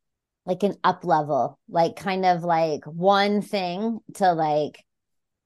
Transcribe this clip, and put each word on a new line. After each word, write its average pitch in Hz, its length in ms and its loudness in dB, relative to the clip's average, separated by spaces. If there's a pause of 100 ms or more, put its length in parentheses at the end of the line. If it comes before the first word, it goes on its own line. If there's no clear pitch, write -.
(460)
like, 180 160 -4
an 202 220 0
up 180 200 0
level, 147 540 0 (100)
like, 165 280 0
kind 190 300 -4
of, 175 180 2
like, 165 420 0
one 196 560 2
thing 202 580 -4 (160)
to, 180 180 4
like, 151 520 -2 (600)